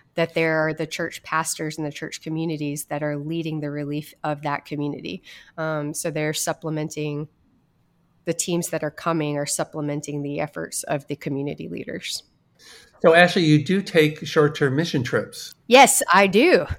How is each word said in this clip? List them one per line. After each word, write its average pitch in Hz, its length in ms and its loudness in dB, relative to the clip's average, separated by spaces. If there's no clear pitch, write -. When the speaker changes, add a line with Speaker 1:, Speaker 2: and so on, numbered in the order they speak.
Speaker 1:
that 165 200 -2
there 160 320 2
are 160 60 -2
the 156 140 -6
church - 380 -8
pastors 160 520 -4
and 151 100 -4
the 143 60 -6
church - 300 -12
communities 156 640 -4
that 147 160 -6
are 147 140 -2
leading 156 440 -6
the 147 100 -6
relief 147 440 -6
of 147 180 -4
that 143 220 -4
community. 147 580 -6
Um, 151 340 -4
so 165 180 -6
they're 151 220 -2
supplementing, 151 960 -4
the 170 80 -2
teams 170 380 -4
that 160 120 -6
are 151 80 -4
coming 151 460 -2
are 143 100 -2
supplementing 147 760 -6
the 143 180 -6
efforts - 440 -8
of 147 220 -4
the 143 100 -8
community 143 520 -6
leaders. - 540 -10
Speaker 2:
So 165 100 8
Ashley, 175 320 8
you 151 180 6
do 185 200 0
take 151 440 2
short-term 147 480 2
mission 156 280 0
trips. - 500 -4
Speaker 1:
Yes, 247 440 8
I 196 180 6
do. 208 380 6